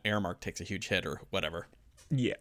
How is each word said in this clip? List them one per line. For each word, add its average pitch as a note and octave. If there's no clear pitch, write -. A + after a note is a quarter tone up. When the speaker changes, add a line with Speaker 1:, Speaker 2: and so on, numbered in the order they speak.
Speaker 1:
Aramark G2+
takes -
a E2+
huge F#2
hit F#2
or D2
whatever. E2+
Speaker 2:
Yeah. B2+